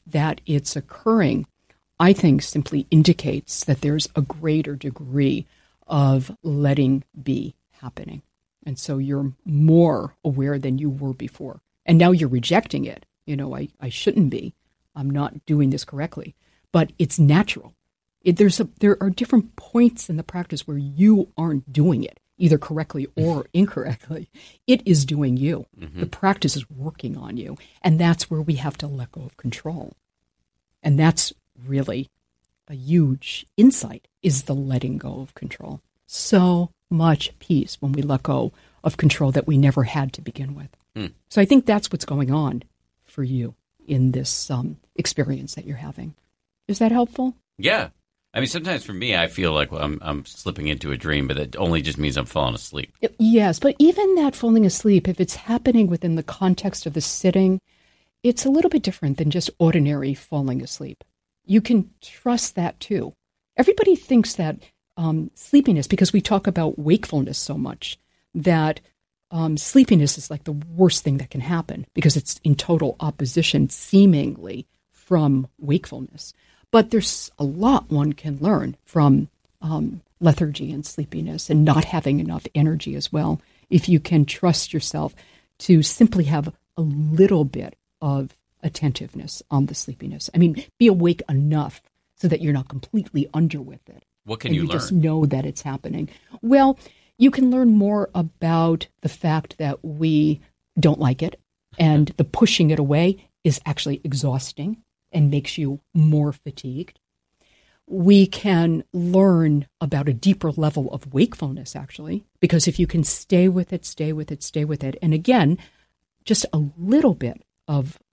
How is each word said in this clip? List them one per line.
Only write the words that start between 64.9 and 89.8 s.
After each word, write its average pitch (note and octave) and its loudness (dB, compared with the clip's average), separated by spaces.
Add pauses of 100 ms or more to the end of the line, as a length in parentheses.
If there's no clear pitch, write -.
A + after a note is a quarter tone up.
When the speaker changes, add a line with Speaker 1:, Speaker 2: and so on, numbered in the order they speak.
Speaker 1:
um, D#3+ -2
sleepiness, A3 2
because - 2
we G3+ 2
talk G3 0
about E3+ -2
wakefulness D3 0
so C3+ -8
much, C3+ -10 (380)
that, D#3+ 0 (520)
um, D#3+ -2
sleepiness - 4
is, - -14
like, D3 -10
the D#3 -8
worst E3 0
thing C#3 0
that B2+ -8
can C3+ -8
happen E3 -6
because D#3 2
it's - -6
in D3 4
total D#3+ -2
opposition, D3 -2
seemingly, D3 2 (220)
from C#3+ 0 (100)
wakefulness. C#3 -8 (360)
But A3+ 2
there's - -4
a D3 -6
lot F#3 0
one D3 0
can D3 -10
learn D3+ -2
from, D3 4 (340)
um, D#3 -6 (200)
lethargy D3+ 0
and C#3+ -8
sleepiness D#3 -8
and D#3 6
not D3+ 4
having C#3+ -2
enough E3 -8 (100)
energy D3+ 0
as C#3+ -8
well, D#3 -2 (280)
if F#3 4
you E3 6
can D3+ 2
trust - -2
yourself D#3 -6 (460)
to E3 6
simply G#3+ 4
have D3+ -2 (240)
a E3+ -2
little D#3 2
bit - -8 (260)
of C#3 -4 (260)
attentiveness - -6
on C#3 0
the D3+ -6
sleepiness. - -12